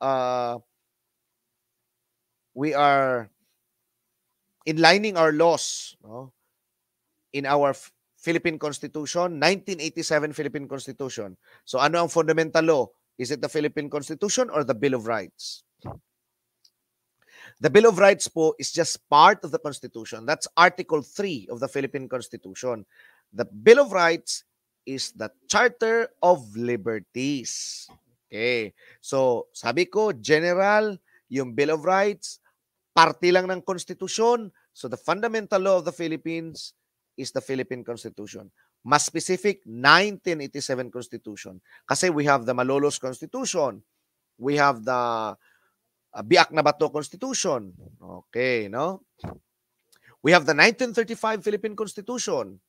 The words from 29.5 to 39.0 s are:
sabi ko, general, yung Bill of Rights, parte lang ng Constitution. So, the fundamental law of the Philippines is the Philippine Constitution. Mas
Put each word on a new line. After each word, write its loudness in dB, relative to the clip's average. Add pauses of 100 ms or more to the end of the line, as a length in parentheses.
sabi -2
ko, 0
general, 2 (300)
yung -4
Bill 2
of -8
Rights, 0 (560)
parte 6
lang 4
ng -4
Constitution. -2 (220)
So, -10
the -8
fundamental -2
law 4
of -4
the -4
Philippines -8 (420)
is -10
the -6
Philippine -6
Constitution. -14 (320)
Mas 0